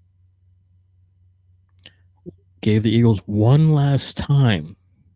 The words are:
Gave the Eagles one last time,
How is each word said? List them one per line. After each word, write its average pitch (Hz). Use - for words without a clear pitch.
Gave 107
the 113
Eagles 113
one 131
last 143
time, 110